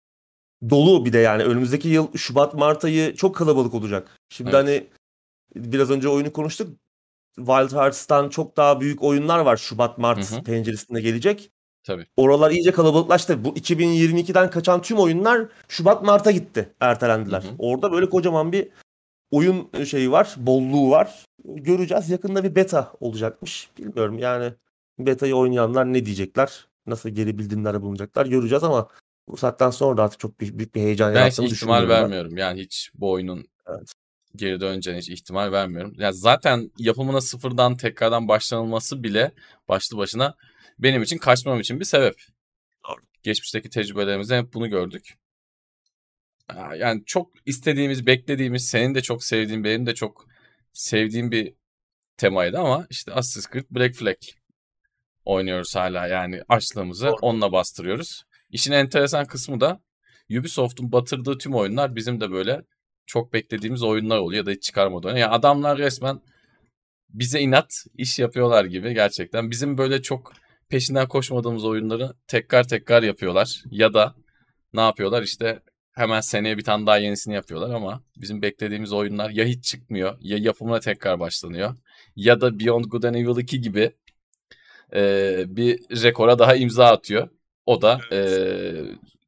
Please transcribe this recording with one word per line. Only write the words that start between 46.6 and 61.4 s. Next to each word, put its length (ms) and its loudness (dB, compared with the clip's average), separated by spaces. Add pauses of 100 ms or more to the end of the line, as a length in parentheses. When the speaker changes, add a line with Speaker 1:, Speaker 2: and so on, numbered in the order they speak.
Speaker 2:
yani 300 -4
çok 260 -6 (140)
istediğimiz, 640 -2
beklediğimiz, 600 0
senin 280 0
de 60 0
çok 220 -8
sevdiğin, 400 -2
benim 220 0
de 100 -4
çok 320 -12 (460)
sevdiğim 580 -2
bir 220 -4 (640)
temaydı 420 0
ama 300 -2
işte 240 -14
Assassin's 400 -6
Creed 180 -8
Black 240 -2
Flag 200 -2 (1080)
oynuyoruz 500 -4
hala. 320 -4
Yani 420 -6
açlığımızı 580 -2
Speaker 1:
Doğru. 140 2
Speaker 2:
onunla 300 0
bastırıyoruz. 720 -4 (260)
İşin 220 -4
enteresan 540 0
kısmı 360 -8
da 180 0 (520)
Ubisoft'un 600 -4
batırdığı 460 -2
tüm 180 -8